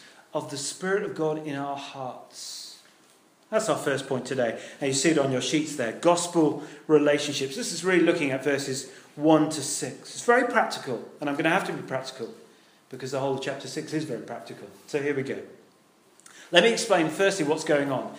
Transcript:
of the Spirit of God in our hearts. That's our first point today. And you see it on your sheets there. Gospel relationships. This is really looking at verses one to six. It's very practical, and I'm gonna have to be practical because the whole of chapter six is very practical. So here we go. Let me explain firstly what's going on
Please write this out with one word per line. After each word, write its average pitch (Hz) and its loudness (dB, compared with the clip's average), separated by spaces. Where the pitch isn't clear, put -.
of 139 -4
the 135 -8
Spirit 190 -2
of - -6
God 156 -2
in 139 -6
our 139 -4
hearts. - -12
That's 214 0
our 147 2
first 135 -2
point 123 -2
today. 123 0
And 143 0
you 135 2
see 160 4
it 156 4
on 135 2
your 127 0
sheets 151 -2
there. 113 -2
Gospel 165 2
relationships. 147 4
This 233 -6
is 170 -6
really 180 6
looking 165 2
at 135 -4
verses 139 -2
one 156 6
to 151 -6
six. - -8
It's - -10
very 247 6
practical, - -2
and 147 -4
I'm 143 -2
gonna 160 2
have 190 2
to - -4
be - -8
practical - -8
because 131 -10
the 139 -2
whole 135 0
of 131 -4
chapter 143 -6
six 156 -8
is 151 -2
very 113 -8
practical. - -14
So 147 -4
here 143 -2
we 131 -2
go. 117 -6
Let 175 8
me 233 8
explain 185 2
firstly 190 2
what's 156 0
going 143 2
on 113 -4